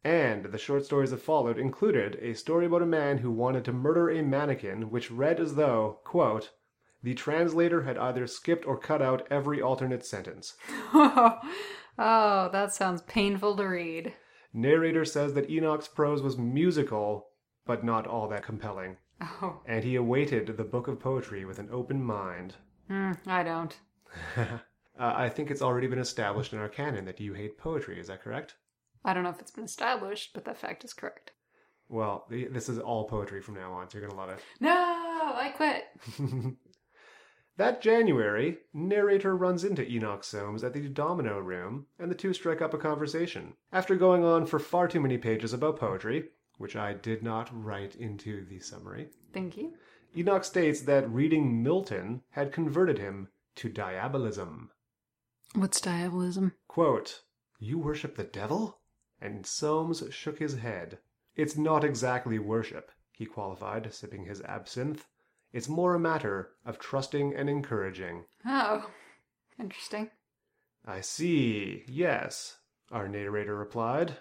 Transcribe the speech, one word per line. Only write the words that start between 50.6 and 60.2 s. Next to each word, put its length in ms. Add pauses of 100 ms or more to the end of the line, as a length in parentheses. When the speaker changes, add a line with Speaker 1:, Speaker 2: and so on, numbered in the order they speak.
Speaker 1:
that 300
reading 520
Milton 580 (100)
had 200
converted 480
him 280 (300)
to 120
diabolism. 1000 (840)
Speaker 2:
What's 260
diabolism? 680 (160)
Speaker 1:
Quote, 540 (360)
"You 220
worship 380
the 80
devil?" 560 (400)
And 240
Soames 640
shook 280